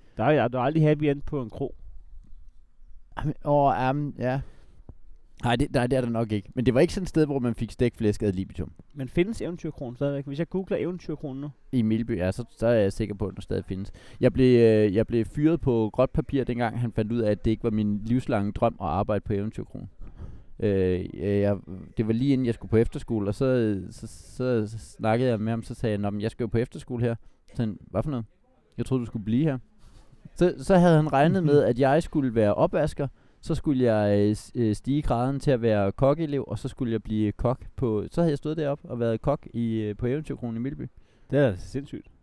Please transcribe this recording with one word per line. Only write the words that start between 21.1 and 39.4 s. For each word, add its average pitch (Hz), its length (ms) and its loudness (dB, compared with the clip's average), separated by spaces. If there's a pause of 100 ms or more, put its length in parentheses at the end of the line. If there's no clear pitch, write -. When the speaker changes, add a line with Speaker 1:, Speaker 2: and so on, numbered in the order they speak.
Speaker 2:
øh, 101 260 -2
jeg, 101 160 2 (400)
det 113 100 0
var 110 60 0
lige 131 200 2
inden, 131 140 2
jeg 113 80 0
skulle - 160 -10
på 113 60 4
efterskole, 113 520 0
og 104 60 -2
så, 139 100 -2
øh, 113 460 2
så, - 160 -16
så, 120 600 -2
så 110 120 -10
snakkede 117 520 0
jeg 110 100 0
med 110 120 -2
ham, 113 100 -4
så 120 120 -10
sagde 113 180 -2
jeg, 104 80 0
"Nå, 101 100 -2
men 104 100 -6
jeg 113 100 -2
skal - 140 -6
jo 110 40 -6
på 113 100 0
efterskole 123 460 -4
her." 117 100 0 (400)
Så 120 80 -4
han, 110 180 -4
"Hvad - 220 -4
for 151 80 -4
noget? 120 140 -4 (540)
Jeg 117 80 -4
troede, 131 140 0
du 117 60 -6
skulle 104 180 -8
blive 120 200 2
her." 139 140 0 (760)
Så, 170 240 2
så 185 200 4
havde 175 180 8
han 151 160 4
regnet 165 320 4
med, 143 200 8
Speaker 1:
<laughs> 107 60 4
Speaker 2:
at 120 80 0
jeg 139 240 4
skulle 131 320 -2
være 104 200 4
opvasker, 147 540 0 (320)
så - 140 -4
skulle 131 380 0
jeg, 104 260 4 (100)
øh, 107 80 2
s-, - 180 -16
øh, 113 200 2
stige 143 280 -2
graden 127 380 0
til 151 100 0
at 120 120 2
være 101 300 2
kokkeelev, 143 540 0
og 107 120 -8
så 135 100 -10
skulle 120 240 -6
jeg 110 100 -2
blive 107 300 0
kok - 320 -4 (120)
på... 107 340 -2
Så - 100 -4
havde 170 100 2
jeg 147 80 -2
stået 156 180 -6
deroppe 147 320 -6
og 120 120 -8
været 113 220 -2
kok 143 320 -2